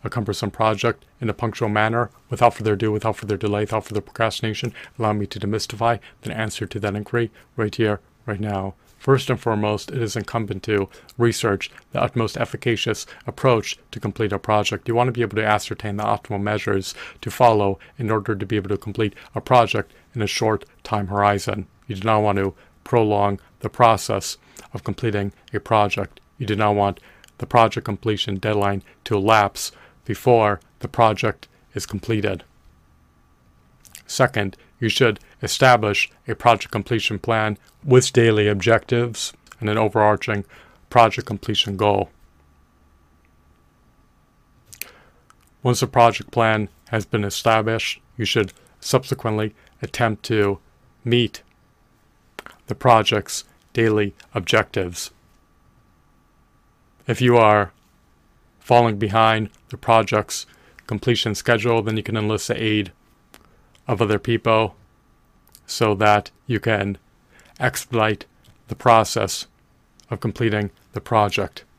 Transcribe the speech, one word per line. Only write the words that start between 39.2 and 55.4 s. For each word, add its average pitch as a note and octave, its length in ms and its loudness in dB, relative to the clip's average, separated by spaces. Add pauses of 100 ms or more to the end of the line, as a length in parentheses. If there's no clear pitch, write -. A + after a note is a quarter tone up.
and G#2 80 -2
an G#2 80 0
overarching G#2+ 640 2 (460)
project A2+ 360 4
completion G2+ 520 -4
goal. G2+ 320 2 (3500)
Once B2 160 2
the B2 80 0
project A#2 440 4
plan A2 360 2 (220)
has G#2+ 160 -2
been G#2+ 180 -2
established, A2 800 0 (160)
you A2+ 80 -4
should G2+ 260 0 (300)
subsequently G#2+ 760 -4 (260)
attempt A2+ 420 -4
to G2+ 360 0 (460)
meet A#2+ 380 0 (1200)
the G#2 80 -8
project's A2 680 2 (300)
daily G#2+ 400 0 (200)
objectives. G2 760 -2 (2000)